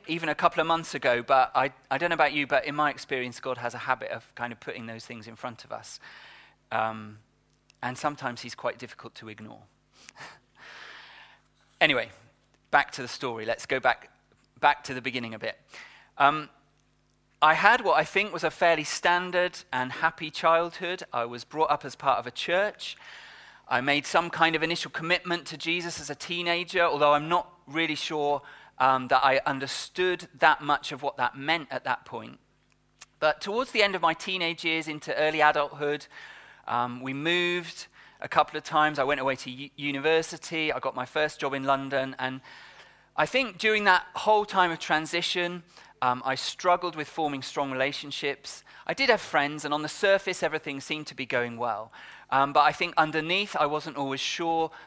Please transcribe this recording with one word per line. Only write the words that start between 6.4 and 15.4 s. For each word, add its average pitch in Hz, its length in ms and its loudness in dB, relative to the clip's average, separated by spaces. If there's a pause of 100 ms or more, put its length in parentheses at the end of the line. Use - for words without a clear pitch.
Um, 110 460 -4 (600)
and 123 160 -6
sometimes 139 440 -4
he's 120 120 -12
quite 113 240 -6
difficult - 380 -16
to 110 140 -16
ignore. 107 320 -16 (560)
<laughs> - 40 -18 (1600)
Anyway, 131 260 4 (640)
back 143 180 4
to - 120 -10
the 123 60 -8
story. 117 380 -6
Let's 113 200 -4
go 135 160 -2
back, - 280 0 (520)
back 147 240 2
to 139 80 -8
the 127 80 -8
beginning 120 320 -6
a 107 60 -12
bit. 104 200 -8 (580)